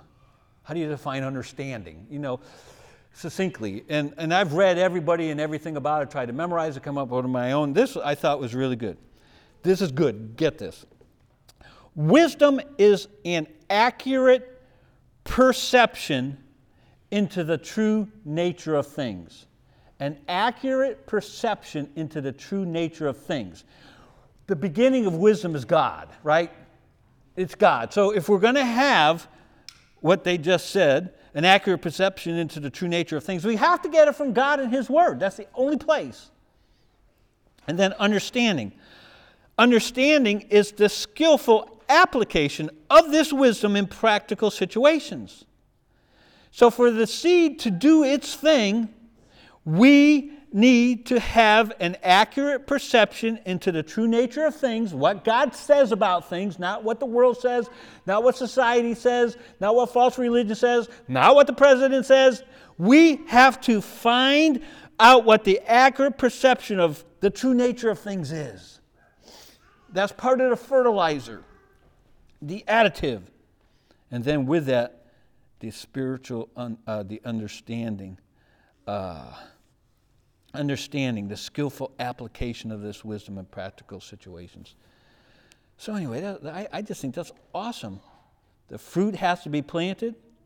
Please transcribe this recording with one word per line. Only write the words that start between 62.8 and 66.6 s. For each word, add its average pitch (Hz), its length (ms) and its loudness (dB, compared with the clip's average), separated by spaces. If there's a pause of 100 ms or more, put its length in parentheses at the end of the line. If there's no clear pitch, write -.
have 247 340 6
to 214 200 0
find 269 800 0 (360)
out 233 280 8
what 220 180 6
the 196 240 2
accurate 262 500 2
perception 247 640 0